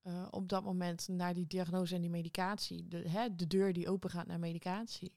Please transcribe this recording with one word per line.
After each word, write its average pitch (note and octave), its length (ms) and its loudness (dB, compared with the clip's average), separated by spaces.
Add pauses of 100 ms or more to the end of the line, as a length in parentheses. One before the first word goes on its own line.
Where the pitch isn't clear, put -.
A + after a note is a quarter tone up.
eh, F3+ 280 -4
op F#3+ 180 -2
dat F#3+ 160 2
moment F3 440 0
naar F3+ 260 2
die F3 120 0
diagnose F3+ 480 2
en F3 60 2
die E3+ 100 0
medicatie. E3+ 760 -2
De, E3+ 200 -4
hè, G3+ 280 0
de F3 100 0
deur F#3+ 260 6
die E3+ 160 0
open F#3 220 0
gaat E3+ 160 -2
naar E3+ 120 -4
medicatie. F3+ 800 -4